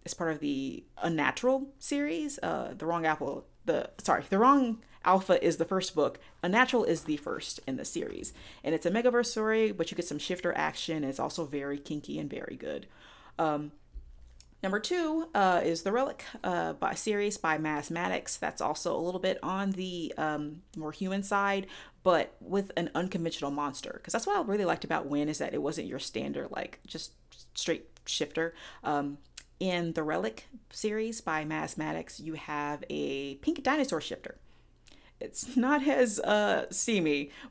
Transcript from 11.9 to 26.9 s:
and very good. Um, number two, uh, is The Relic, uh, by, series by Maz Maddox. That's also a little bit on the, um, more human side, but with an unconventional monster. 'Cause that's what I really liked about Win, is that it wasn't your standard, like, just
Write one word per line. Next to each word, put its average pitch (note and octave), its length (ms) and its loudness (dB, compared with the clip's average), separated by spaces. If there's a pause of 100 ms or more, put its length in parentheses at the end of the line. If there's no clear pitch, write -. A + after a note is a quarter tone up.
and D3 100 -4
very - 280 -8
good. - 320 -6 (500)
Um, D3+ 320 0 (920)
number G3 180 0
two, D#4+ 540 0
uh, F#3 280 6
is E3 200 0
The G3 100 0
Relic, C4 320 0 (180)
uh, E3+ 300 0
by, - 220 -2
series G#3 420 0
by D#3 220 2
Maz D3+ 320 -2
Maddox. F3 480 -2
That's - 240 -4
also D#3+ 340 0
a - 20 0
little F3+ 220 -2
bit F#3 220 0
on F#3+ 300 0
the, F3+ 440 -4
um, D3+ 460 -2 (120)
more D#3 180 -6
human F#3+ 300 -2
side, G3 440 0 (360)
but F3 380 4
with F#3+ 380 -2
an E3+ 160 0
unconventional E3 560 -2
monster. C#3+ 520 -4
'Cause - 100 -8
that's A3+ 140 0
what G4+ 120 2
I - 40 2
really G#3 220 2
liked E3 200 2
about D3+ 200 0
Win, D3 240 0
is D3+ 80 -2
that - 160 -4
it D3 80 -2
wasn't D#3 260 -2
your B2+ 120 -6
standard, C#3+ 520 -6
like, - 360 -8
just - 260 -10 (420)